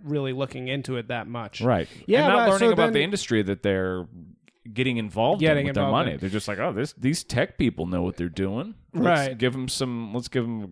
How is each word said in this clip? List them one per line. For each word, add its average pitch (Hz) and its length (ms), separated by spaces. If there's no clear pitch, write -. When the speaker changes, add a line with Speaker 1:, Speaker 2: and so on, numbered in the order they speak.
Speaker 1:
really 139 300
looking 127 340
into 131 300
it 110 100
that 117 200
much. 113 340
Speaker 2:
Right. 110 260
Speaker 1:
Yeah, 262 200
Speaker 2:
And 285 80
not - 120
Speaker 1:
but 202 80
Speaker 2:
learning 226 160
Speaker 1:
so 214 40
Speaker 2:
about - 120
Speaker 1:
then - 80
Speaker 2:
the 143 100
industry - 380
that 95 220
they're 92 440
getting 123 260
involved 113 440
Speaker 1:
Getting 147 240
Speaker 2:
in 143 40
with 135 60
their - 100
Speaker 1:
involved - 200
Speaker 2:
money. 82 80
Speaker 1:
in. 69 60
Speaker 2:
They're 95 100
just 101 180
like, 101 120
"Oh, 151 120
this, 117 220
these 143 300
tech - 340
people 107 300
know 90 160
what 92 140
they're 87 120
doing. 104 460
Let's 160 360
Speaker 1:
Right. 127 80
Speaker 2:
give 123 180
'em 127 120
some, 117 460
let's 120 140
give 123 180
'em 113 180
a 95 80